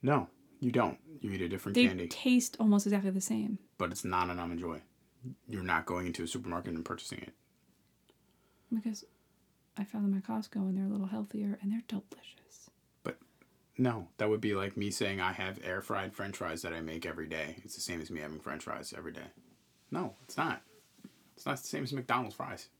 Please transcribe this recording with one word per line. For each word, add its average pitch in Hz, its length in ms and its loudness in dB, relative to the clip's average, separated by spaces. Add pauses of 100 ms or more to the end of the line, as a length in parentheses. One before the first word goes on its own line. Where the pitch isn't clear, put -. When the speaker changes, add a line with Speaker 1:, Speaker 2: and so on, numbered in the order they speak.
Speaker 1:
No, 131 260 4 (320)
you 127 120 2
don't. 117 260 4 (240)
You 107 100 -2
eat 95 100 0
a 87 80 0
different 98 260 0
Speaker 2:
They 247 120 10
Speaker 1:
candy. 90 200 2
Speaker 2:
taste - 520 4
almost 202 280 8
exactly 202 240 4
the 190 100 0
same. 214 380 -2 (180)
Speaker 1:
But 87 140 2
it's - 140 -6
not 90 240 4
an 87 100 -2
Almond 87 200 -2
Joy. 82 220 -4 (680)
You're 101 140 -2
not 85 220 2
going 90 220 -2
into 87 160 -2
a 82 40 -2
supermarket 87 460 -4
and 85 120 -4
purchasing - 340 -6
it. - 140 -12 (1400)
Speaker 2:
Because 220 300 -2 (760)
I 208 60 -2
found 208 220 -2
them 196 120 4
at 190 60 -2
Costco 220 340 -4
and 190 200 2
they're 196 80 2
a 196 40 2
little 202 180 0
healthier 202 540 -2
and 202 100 0
they're 233 160 0
delicious. - 800 -10 (340)
Speaker 1:
But - 140 -2 (600)
no, 117 300 2 (100)
that 107 120 4
would 107 100 6
be 110 140 2
like 98 240 0
me 101 140 0
saying 98 280 0
I 92 140 2
have 95 300 -4
air-fried 95 500 -2
French 101 240 -6
fries 85 240 -4
that 85 120 -4
I 82 60 -4
make 80 260 -6
every 82 220 -6
day. 80 380 -4
It's - 100 -12
the - 60 -8
same 85 180 -4
as 78 100 -8
me 80 120 -6
having 76 180 -8
French - 240 -8
fries 69 340 -8
every 85 140 -8
day. 73 160 -12 (640)
No, 151 220 -2 (100)
it's - 140 -10
not. 151 240 0 (720)
It's - 100 -10
not 139 120 0
the - 100 -10
same 147 160 -2
as 127 80 -4
McDonald's 123 440 0
fries. - 340 -8 (100)